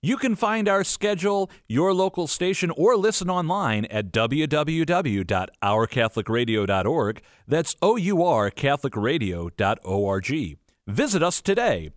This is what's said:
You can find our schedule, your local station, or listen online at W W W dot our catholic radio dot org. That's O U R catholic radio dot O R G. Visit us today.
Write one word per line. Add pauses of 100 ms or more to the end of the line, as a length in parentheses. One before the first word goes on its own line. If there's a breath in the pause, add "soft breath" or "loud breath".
You
can
find
our
schedule, (160 loud breath)
your
local
station,
or
listen
online
at
W
W
W
dot (100)
our
catholic
radio
dot
org. (240 soft breath)
That's
O
U
R
catholic
radio
dot
O
R
G. (280)
Visit
us
today.